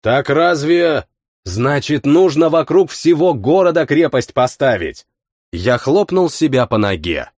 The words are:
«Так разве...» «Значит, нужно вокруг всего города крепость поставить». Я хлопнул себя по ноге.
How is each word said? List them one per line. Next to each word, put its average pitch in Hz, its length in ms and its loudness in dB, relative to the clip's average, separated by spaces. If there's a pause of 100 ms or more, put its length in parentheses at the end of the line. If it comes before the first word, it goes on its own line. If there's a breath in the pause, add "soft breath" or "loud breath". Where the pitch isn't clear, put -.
«Так 135 300 -2
разве...» 165 760 0 (380)
«Значит, 131 600 -2
нужно 160 460 2
вокруг 165 400 2
всего 170 440 0
города 160 520 0
крепость 147 480 0
поставить». 123 720 -2 (460)
Я 104 260 -2
хлопнул 180 520 0
себя 131 360 0
по - 120 -2
ноге. 85 600 -4